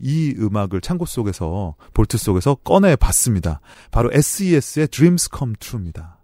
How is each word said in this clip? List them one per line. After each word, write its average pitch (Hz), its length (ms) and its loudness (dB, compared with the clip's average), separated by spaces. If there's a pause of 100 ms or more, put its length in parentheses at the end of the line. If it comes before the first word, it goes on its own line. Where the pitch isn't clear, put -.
이 147 380 0
음악을 101 420 -2
창고 175 240 -4
속에서, 92 680 -4 (180)
볼트 110 240 2
속에서 104 380 0
꺼내봤습니다. 120 1040 2 (320)
바로 117 220 2
에스이에스의 151 760 0
Dreams 170 460 2
Come 117 240 -6
True입니다. 85 640 -12